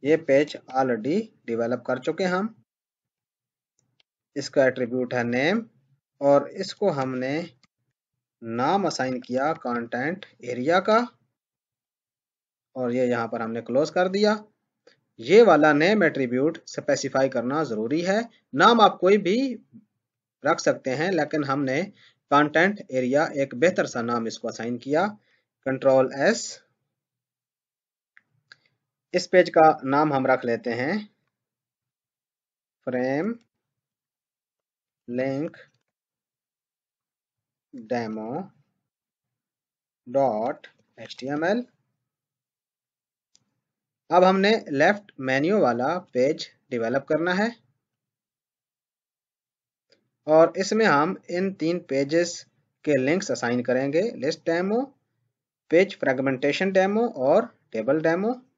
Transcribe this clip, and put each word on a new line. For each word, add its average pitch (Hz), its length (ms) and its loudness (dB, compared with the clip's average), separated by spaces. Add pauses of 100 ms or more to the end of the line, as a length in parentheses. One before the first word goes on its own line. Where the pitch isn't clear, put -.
ये 151 140 2 (100)
पेज 143 280 2 (180)
already 127 440 0 (300)
डेवलप 117 400 -4
कर 127 120 -2
चुके 160 240 -4
हैं 180 80 0
हम। 190 220 -4 (1800)
इसका 139 300 2
एट्रीब्यूट 127 480 -2
है 123 120 0
नेम 143 380 0 (580)
और 143 260 4 (100)
इसको 190 340 -4
हमने 131 400 -4 (1080)
नाम 131 460 -2
असाइन 131 340 -4
किया 131 340 -4
कंटेंट 123 680 -6 (200)
एरिया 127 360 0
का, 214 180 2 (1800)
और 123 180 -4
ये 127 140 0
यहाँ 120 200 -2
पर 113 140 -6
हमने 113 220 -6
क्लोज 139 260 -2
कर 185 200 0
दिया। 208 280 0 (800)
ये 151 240 6
वाला 156 300 6
नेम 185 300 2
एट्रीब्यूट 139 640 0
स्पेसिफाई 135 640 -2
करना 131 360 -4
ज़रूरी 117 380 -4
है। 196 180 0 (340)
नाम 220 260 6
आप - 200 6
कोई 190 180 4
भी 190 180 0 (1080)
रख 160 160 0
सकते - 320 -2
हैं, 156 200 -2
लेकिन 151 320 -2
हमने 135 380 -2 (500)
कंटेंट 156 480 2 (120)
एरिया 131 340 0 (160)
एक 135 140 -4
बेहतर 170 320 0
सा 123 160 -8
नाम 117 240 -4
इसको 110 200 -10
असाइन 117 300 -8
किया, 147 300 -2 (580)
कंट्रोल 131 440 2 (100)
एस। 196 220 2 (2750)
इस 180 140 -2
पेज 180 220 4
का 165 140 4 (220)
नाम 143 280 2
हम 131 140 0
रख 127 180 2
लेते 117 280 -4
हैं 135 240 -4 (1900)
फ्रेम 135 460 -4 (1700)
लिंक 135 500 -6 (2250)
डेमो 113 580 -8 (1800)
डॉट 127 600 -2 (300)
एच 139 220 -18
टी 123 100 -10
एम 147 160 -4
एल। 226 180 -2 (2500)
अब 180 140 6
हमने 190 280 4 (220)
लेफ्ट 170 380 0 (100)
मेन्यू 139 380 0
वाला 131 380 0 (160)
पेज 131 340 0 (240)
डेवलप 120 380 -4
करना 160 240 0
है 208 160 0 (2750)
और 165 300 6
इसमें 214 280 0
हम 160 300 2 (160)
इन 185 280 -2
तीन 170 200 -2 (100)
पेजेस 147 440 0 (520)
के 147 120 2
लिंक्स 143 340 0
असाइन 123 320 -2
करेंगे, 135 380 0 (140)
लिस्ट 143 300 -6
डेमो, 185 360 -2 (880)
पेज 190 280 4
फ्रेगमेंटेशन 135 720 -2
डेमो 202 360 2 (160)
और 175 220 4 (260)
टेबल 123 300 -2
डेमो 175 320 0 (240)